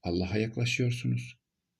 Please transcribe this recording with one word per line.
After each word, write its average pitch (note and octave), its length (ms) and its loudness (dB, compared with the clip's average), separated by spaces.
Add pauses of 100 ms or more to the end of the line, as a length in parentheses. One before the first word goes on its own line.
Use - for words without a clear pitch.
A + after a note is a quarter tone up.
Allah'a F#2 340 0
yaklaşıyorsunuz A#2+ 1000 0 (420)